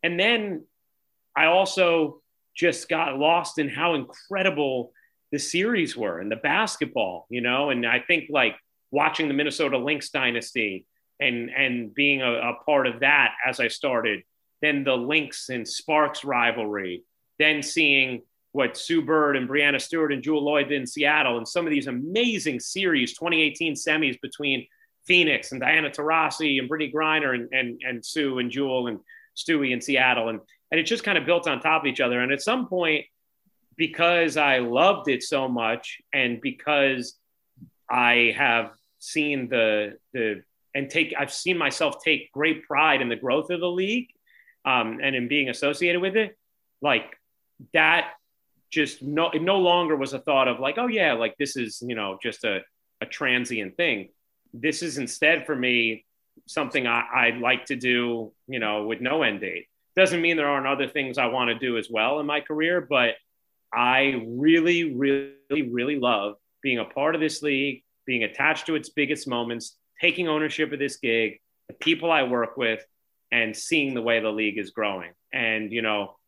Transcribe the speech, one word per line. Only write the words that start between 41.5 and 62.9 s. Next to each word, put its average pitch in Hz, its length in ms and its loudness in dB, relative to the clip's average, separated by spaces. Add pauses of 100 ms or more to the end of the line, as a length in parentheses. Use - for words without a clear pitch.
myself 143 440 -2
take 147 280 0
great 156 340 -2
pride 147 360 2
in 123 80 -2
the 117 80 0
growth 135 340 0
of 175 80 -4
the 180 100 -2
league, 196 380 -2 (580)
um, 113 380 0
and 135 120 0
in 120 120 -2
being 139 220 0
associated 170 520 0
with 190 140 -2
it, 214 200 0 (460)
like, 131 340 0 (580)
that 160 400 4 (560)
just - 320 -2
no, 147 280 0
it 156 120 -2
no 190 180 2
longer 175 360 4
was 135 160 -4
a 135 80 -8
thought 131 300 4
of, 120 100 -2
like, 135 180 -2
"Oh 240 100 0
yeah, 208 260 2
like, 113 240 -2
this 139 180 -4
is, 120 260 -6
you 120 140 -6
know, 98 260 -4
just 110 220 -6
a, 98 160 0 (400)
a 110 60 -6
transient 123 720 -2
thing." 120 320 -2 (440)
This 151 300 -4
is 143 140 -6
instead 156 480 0
for 151 100 -4
me, 120 500 0 (420)
something 135 380 -2
I, 120 200 0 (100)
I'd 120 220 2
like 127 300 0
to 131 100 -4
do, 120 560 -2 (120)
you 127 140 -6
know, 107 240 0
with 107 160 -4
no 139 240 0
end 104 160 0
date. 87 280 -8 (280)
Doesn't 185 260 4
mean 170 140 2
there 147 140 0
aren't 135 180 0
other 139 220 0
things 131 280 -4
I 127 100 2
wanna 120 300 0
do 123 200 -2
as 107 120 -6
well 120 300 0
in 147 60 -4
my 147 160 -2
career, 165 400 -2
but 123 340 2 (580)